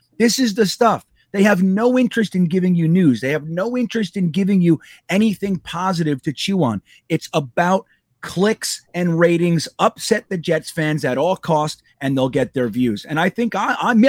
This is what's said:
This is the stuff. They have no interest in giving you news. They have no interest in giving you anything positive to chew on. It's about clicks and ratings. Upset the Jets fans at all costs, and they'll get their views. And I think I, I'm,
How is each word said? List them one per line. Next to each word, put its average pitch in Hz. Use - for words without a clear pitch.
This 226
is 240
the 214
stuff. 185
They 202
have 196
no 220
interest 226
in 180
giving 180
you 165
news. 160
They 135
have 151
no 196
interest 226
in 180
giving 190
you 170
anything 196
positive 170
to 151
chew 196
on. 117
It's 160
about 175
clicks -
and 175
ratings. 170
Upset 214
the 190
Jets 156
fans 156
at 127
all 175
costs, 156
and 139
they'll 131
get 127
their 123
views. 113
And 185
I -
think 233
I, 233
I'm, 214